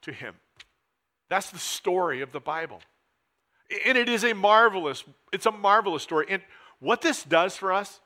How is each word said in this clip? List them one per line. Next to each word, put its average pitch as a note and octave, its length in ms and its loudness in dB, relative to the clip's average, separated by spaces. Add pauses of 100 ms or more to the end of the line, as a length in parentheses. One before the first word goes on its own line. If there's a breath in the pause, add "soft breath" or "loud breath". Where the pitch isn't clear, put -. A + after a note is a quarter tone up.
to D#3+ 100 -14
him. A#2 240 -14 (920)
That's F#3+ 240 -4
the F3 80 -18
story F3 640 -2
of C3+ 100 -10
the C#3+ 80 -10
Bible. D3+ 420 -10 (1040)
And B3 120 2
it A#3+ 120 0
is A3+ 140 0
a A#3 100 2
marvelous, G3 720 4 (280)
it's G3+ 140 -4
a A3+ 60 4
marvelous G3+ 520 2
story. D#3 260 0
And F#3+ 120 -2 (380 soft breath)
what G#3+ 220 0
this D#4 220 0
does E3+ 320 2
for F#3+ 160 -4
us G3 340 -4